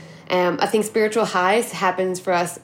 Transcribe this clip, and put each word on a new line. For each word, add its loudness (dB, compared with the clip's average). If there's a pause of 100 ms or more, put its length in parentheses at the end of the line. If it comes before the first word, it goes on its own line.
(300)
um, 2
I 4
think 0
spiritual 0
highs 2
happens 0
for -2
us -2